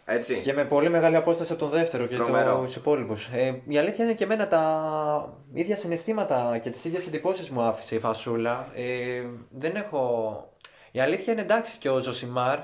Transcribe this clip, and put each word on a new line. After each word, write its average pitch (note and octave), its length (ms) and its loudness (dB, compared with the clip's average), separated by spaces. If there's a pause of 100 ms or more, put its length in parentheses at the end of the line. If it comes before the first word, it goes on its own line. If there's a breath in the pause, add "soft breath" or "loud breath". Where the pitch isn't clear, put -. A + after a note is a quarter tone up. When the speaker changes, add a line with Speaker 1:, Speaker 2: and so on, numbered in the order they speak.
Speaker 1:
έτσι. A#2 340 0
Speaker 2:
Και - 140 0
με C#4+ 120 2
πολύ D3 240 4
μεγάλη E3 260 6
απόσταση E3 360 2
από D#3+ 100 -4
τον D3+ 100 0
δεύτερο D#3 340 2
και B2 100 -4
Speaker 1:
Τρομερό. A#2 500 4
Speaker 2:
τους B2+ 100 -6
υπόλοιπους. A2 580 0
Ε, B2+ 340 0
η D3 100 0
αλήθεια G3+ 280 2
είναι A3+ 80 2
και G#3+ 100 -2
εμένα G#3 240 0
τα D#3 840 2 (200)
ίδια F3 220 0
συναισθήματα E3+ 880 0
και C3 60 -6
τις - 160 -8
ίδιες F3 220 -4
εντυπώσεις E3+ 420 -2
μου B2+ 120 -2
άφησε A2+ 340 -2
η A2+ 40 0
φασούλα. A#2 760 -2
Ε, B2 480 -4 (260)
δεν D#3 260 -6
έχω, G3 260 -2 (880 soft breath)
η A#2+ 80 -4
αλήθεια F3+ 340 0
είναι, G#3+ 80 -2
εντάξει, A3 360 0
και C#3+ 120 -2
ο C3 120 2
Ζωσιμάρ, B2+ 640 -2